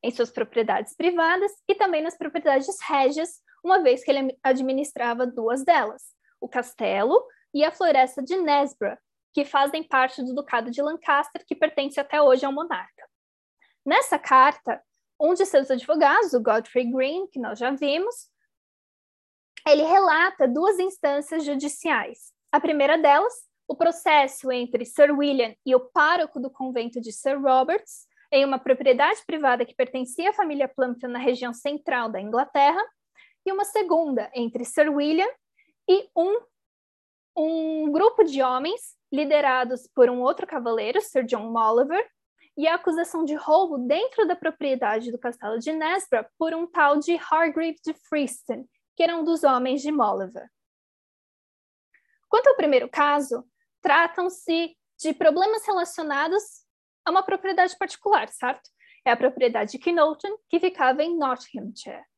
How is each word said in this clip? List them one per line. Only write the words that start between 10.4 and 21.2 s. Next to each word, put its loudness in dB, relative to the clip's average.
de -4
Lancaster, -2
que -6
pertence -2
até -2
hoje 6
ao -2
monarca. -10
Nessa 0
carta, 2
um 2
de 0
seus 2
advogados, 2
o 2
Godfrey 0
Green, -4
que -12
nós -8
já -4
vimos, -4
ele 6
relata 4
duas 0
instâncias -2